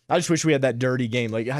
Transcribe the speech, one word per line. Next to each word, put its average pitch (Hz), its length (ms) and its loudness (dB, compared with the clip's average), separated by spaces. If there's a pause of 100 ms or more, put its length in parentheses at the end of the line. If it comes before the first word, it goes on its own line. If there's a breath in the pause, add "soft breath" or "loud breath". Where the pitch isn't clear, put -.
I 156 80 4
just 170 120 -2
wish 160 140 0
we 160 80 2
had 135 120 2
that 123 160 2
dirty 127 280 0
game. 117 240 -2
Like, 113 160 -4 (120)